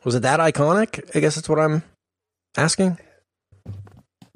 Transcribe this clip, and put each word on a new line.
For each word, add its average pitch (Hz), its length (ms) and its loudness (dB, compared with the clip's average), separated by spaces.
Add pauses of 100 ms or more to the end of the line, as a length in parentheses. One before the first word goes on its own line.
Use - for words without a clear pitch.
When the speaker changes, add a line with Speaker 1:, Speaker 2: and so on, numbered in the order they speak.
Speaker 1:
Was 120 100 0
it 120 80 0
that 139 180 2
iconic? 165 760 0
I 156 40 2
guess 151 160 2
that's 160 120 -10
what 156 120 2
I'm 156 220 2 (720)
asking. 170 460 0
Speaker 2:
<laughs> - 680 -20 (640)